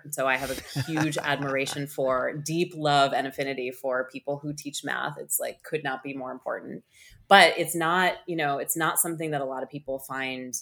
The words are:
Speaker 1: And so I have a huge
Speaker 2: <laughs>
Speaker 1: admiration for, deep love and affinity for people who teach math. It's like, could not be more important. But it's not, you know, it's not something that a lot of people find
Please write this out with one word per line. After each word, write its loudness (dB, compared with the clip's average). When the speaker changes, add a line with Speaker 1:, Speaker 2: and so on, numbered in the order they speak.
Speaker 1:
And -10
so 0
I 4
have -4
a -4
huge 0
Speaker 2:
<laughs> -2
Speaker 1:
admiration -2
for, 0
deep 0
love 6
and 0
affinity -4
for -2
people -6
who -6
teach -10
math. -4
It's -6
like, -6
could -6
not -4
be -8
more -8
important. -8
But 10
it's 0
not, 4
you -2
know, 0
it's -2
not 2
something -2
that 0
a -2
lot -4
of -8
people -6
find -6